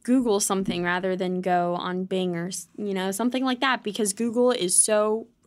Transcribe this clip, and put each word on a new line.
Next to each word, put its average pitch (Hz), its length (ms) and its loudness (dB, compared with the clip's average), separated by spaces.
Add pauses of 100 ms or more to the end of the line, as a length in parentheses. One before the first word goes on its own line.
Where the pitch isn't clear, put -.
Google 240 360 2
something 190 440 0
rather 180 320 0
than 185 260 -2
go 175 340 2
on 180 300 -4
Bing 185 300 -2
or, 170 120 -4
s-, - 200 -10 (120)
you 202 160 -4
know, 190 160 -2
something 247 340 -2
like 254 140 0
that 254 240 0
because 208 280 -2
Google 233 380 2
is 185 260 0
so 214 520 2 (200)